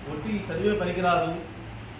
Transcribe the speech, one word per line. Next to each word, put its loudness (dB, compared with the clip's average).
ఒట్టి -4
చదివే 2
పనికిరాదు. 4